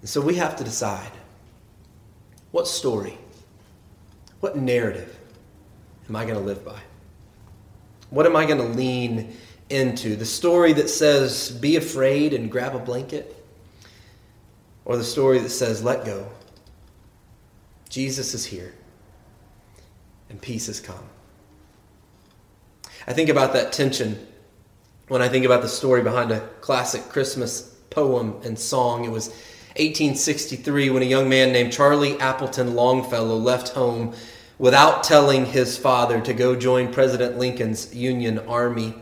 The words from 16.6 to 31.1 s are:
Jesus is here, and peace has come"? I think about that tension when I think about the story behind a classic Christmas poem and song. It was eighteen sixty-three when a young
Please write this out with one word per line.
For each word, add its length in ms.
Jesus 440
is 120
here, 280
and 120
peace 260
has 120
come"? 300
I 60
think 160
about 240
that 220
tension 520
when 120
I 60
think 160
about 180
the 60
story 340
behind 300
a 160
classic 480
Christmas 640
poem 520
and 160
song. 460
It 80
was 200
eighteen 400
sixty-three 720
when 140
a 40
young 200